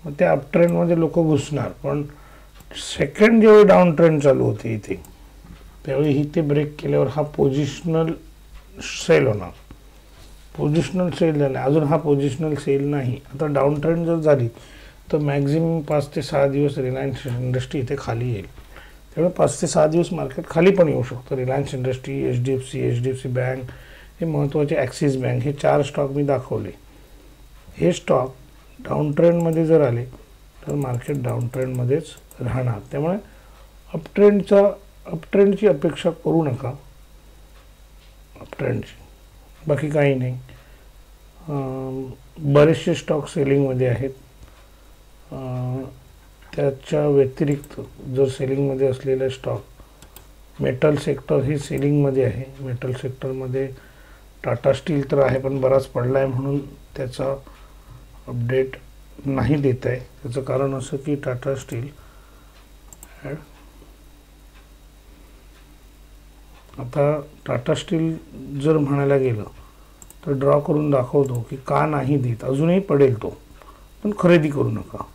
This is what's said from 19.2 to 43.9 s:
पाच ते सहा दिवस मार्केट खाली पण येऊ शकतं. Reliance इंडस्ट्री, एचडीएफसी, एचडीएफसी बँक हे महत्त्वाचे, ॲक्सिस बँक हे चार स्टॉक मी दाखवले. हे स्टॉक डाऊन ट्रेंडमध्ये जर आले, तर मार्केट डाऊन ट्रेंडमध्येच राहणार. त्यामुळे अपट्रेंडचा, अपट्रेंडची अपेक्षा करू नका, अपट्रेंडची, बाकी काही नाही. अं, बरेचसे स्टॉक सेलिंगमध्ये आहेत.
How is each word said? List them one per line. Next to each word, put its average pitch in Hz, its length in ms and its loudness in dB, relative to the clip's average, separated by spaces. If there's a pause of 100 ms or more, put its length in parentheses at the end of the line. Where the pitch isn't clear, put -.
पाच 160 280 0
ते 170 60 -2
सहा 156 200 4
दिवस 165 260 0
मार्केट 151 360 -6
खाली 175 260 6
पण 175 140 6
येऊ 131 140 0
शकतं. 120 320 -8
Reliance 131 400 -2
इंडस्ट्री, 131 480 -4
एचडीएफसी, 127 580 -2
एचडीएफसी 127 480 -2
बँक 127 400 -4 (500)
हे 170 60 -2
महत्त्वाचे, 147 500 0
ॲक्सिस 135 420 0
बँक 123 260 -2
हे 147 100 -2
चार 147 280 2
स्टॉक 139 300 -2
मी 143 120 -2
दाखवले. 127 480 -4 (1080)
हे 175 160 2
स्टॉक 127 400 -2 (460)
डाऊन 147 320 -2
ट्रेंडमध्ये 165 540 4
जर 156 160 6
आले, 120 240 0 (640)
तर 147 80 -4
मार्केट 135 480 -4
डाऊन 120 240 -4
ट्रेंडमध्येच 131 680 -2 (280)
राहणार. 120 380 -4 (120)
त्यामुळे 160 260 -2 (760)
अपट्रेंडचा, 202 720 4 (400)
अपट्रेंडची 196 600 2
अपेक्षा 165 480 0
करू 160 280 0
नका, 127 300 -4 (1700)
अपट्रेंडची, - 540 -8 (720)
बाकी 147 220 -2
काही 143 260 2
नाही. 127 180 -4 (1120)
अं, 131 640 -6 (440)
बरेचसे 156 420 4
स्टॉक 147 320 -4
सेलिंगमध्ये 135 600 0
आहेत. 123 240 -2 (1200)